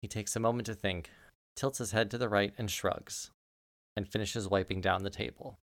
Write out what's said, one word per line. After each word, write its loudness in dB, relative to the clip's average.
He -10
takes -4
a 0
moment 2
to -4
think, -2
tilts -2
his -4
head 4
to -4
the 2
right 4
and -2
shrugs, -2
and -2
finishes -2
wiping 2
down 2
the -2
table. -8